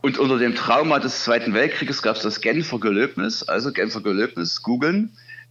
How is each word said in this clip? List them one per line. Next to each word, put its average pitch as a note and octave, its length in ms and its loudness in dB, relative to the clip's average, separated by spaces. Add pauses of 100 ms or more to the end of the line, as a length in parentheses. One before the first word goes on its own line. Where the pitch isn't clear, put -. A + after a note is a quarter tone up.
Und C3 160 0
unter C3 200 4
dem A#2 160 2
Trauma D3 440 4
des - 260 -4
Zweiten A#2 300 2
Weltkrieges C3 480 0
gab's A2 200 0
das G#2+ 180 -4
Genfer C3 400 0
Gelöbnis, A2 640 0
also A2+ 300 -2
Genfer A2 280 -2
Gelöbnis, G2 640 -2
googeln. D#3+ 540 0 (340)